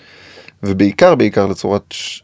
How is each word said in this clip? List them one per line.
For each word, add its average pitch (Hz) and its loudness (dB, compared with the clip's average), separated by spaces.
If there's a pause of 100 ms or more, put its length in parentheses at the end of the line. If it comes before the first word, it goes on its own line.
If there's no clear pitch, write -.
(640)
ובעיקר, 101 2
בעיקר 110 0
לצורת 98 -4
ש-, - -14